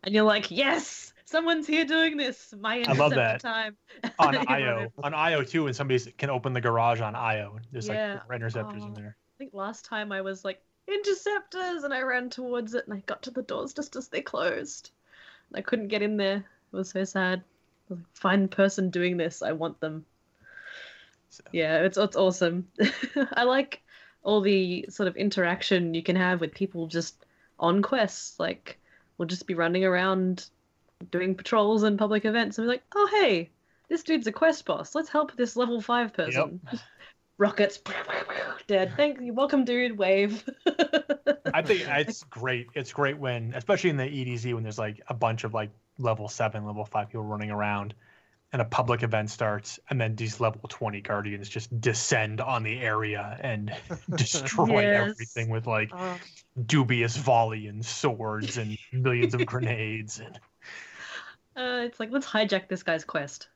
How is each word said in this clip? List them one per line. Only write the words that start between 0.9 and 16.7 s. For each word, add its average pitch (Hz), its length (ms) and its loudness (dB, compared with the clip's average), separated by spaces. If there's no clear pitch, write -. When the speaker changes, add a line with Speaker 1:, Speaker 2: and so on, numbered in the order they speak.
Speaker 1:
Someone's 320 420 0
here 311 180 2
doing 320 320 2
this! 262 420 -6
My 220 280 -2
Speaker 2:
I - 60 4
love 147 200 4
Speaker 1:
interceptor - 40 2
Speaker 2:
that. 117 240 2
Speaker 1:
time." 220 360 -4
<laughs> - 160 -6
Speaker 2:
On - 160 6
Speaker 1:
You 254 60 2
know? - 80 0
Speaker 2:
I 135 140 2
O. 113 80 -10
On 147 120 -2
I 160 200 2
O 143 80 2
too, 151 240 0
and 131 80 -2
somebody 131 240 2
can 139 180 -4
open 131 220 -2
the 123 80 0
garage 117 400 4
on 110 160 -4
I 110 240 -2
O. 104 180 -10
There's, 117 160 -8
like, - 80 -2
Speaker 1:
Yeah. - 240 -4
Speaker 2:
interceptors 113 520 -6
in 104 60 -12
Speaker 1:
Oh. 104 40 -12
Speaker 2:
there. 104 220 -14
Speaker 1:
I - 220 -20
think 277 160 -14
last 202 320 -8
time 214 260 -6
I 196 80 -4
was 190 240 -6
like, 190 180 -6
"Interceptors!" 381 1000 -2
and 285 100 -2
I 262 80 -2
ran 247 280 -2
towards 240 440 -6
it 240 120 -2
and 208 80 -8
I 196 120 -8
got - 160 -8
to 262 80 -12
the 254 120 -6
doors - 300 -6
just - 240 -8
as - 120 -10
they - 120 -4
closed. - 720 -6
And - 80 -8
I 196 40 -8
couldn't 220 260 -2
get 208 140 0
in 214 140 0
there. 196 200 2
It - 400 -10